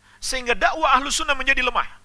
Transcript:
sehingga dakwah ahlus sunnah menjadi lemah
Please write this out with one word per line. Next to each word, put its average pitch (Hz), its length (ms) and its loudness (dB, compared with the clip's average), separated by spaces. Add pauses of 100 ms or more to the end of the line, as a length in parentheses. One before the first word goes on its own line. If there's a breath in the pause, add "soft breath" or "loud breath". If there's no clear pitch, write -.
(200 soft breath)
sehingga 247 320 -2
dakwah 311 480 2
ahlus 285 160 -2
sunnah 302 160 -2
menjadi 262 320 0
lemah 214 240 -2 (160)